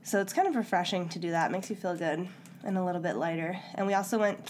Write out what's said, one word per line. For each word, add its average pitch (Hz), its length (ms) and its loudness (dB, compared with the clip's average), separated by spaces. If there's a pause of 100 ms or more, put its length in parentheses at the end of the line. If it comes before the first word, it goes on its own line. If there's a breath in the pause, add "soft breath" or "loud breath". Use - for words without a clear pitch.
So 196 180 2
it's - 120 -2
kind 381 140 4
of 311 80 2
refreshing 180 540 0
to 165 100 -6
do 170 120 -2
that. 165 200 2
Makes 190 200 -4
you 202 40 -2
feel 180 200 -2
good 165 320 -2 (360 loud breath)
and 190 140 0
a 185 80 2
little 180 160 0
bit 170 140 0
lighter. 165 440 -2 (160 loud breath)
And 196 120 0
we 196 80 2
also 196 240 2
went 208 300 2